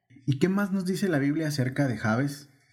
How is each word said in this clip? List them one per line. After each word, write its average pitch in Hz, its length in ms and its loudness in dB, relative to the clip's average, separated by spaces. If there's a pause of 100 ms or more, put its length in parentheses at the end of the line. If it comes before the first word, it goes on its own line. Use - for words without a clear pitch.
(260)
¿Y 135 140 2
qué 180 80 4
más 196 240 0
nos 190 120 -2
dice 190 240 -2
la 151 120 2
Biblia 151 260 0
acerca 139 400 0
de - 100 -2
Jabes? 123 540 -2 (220)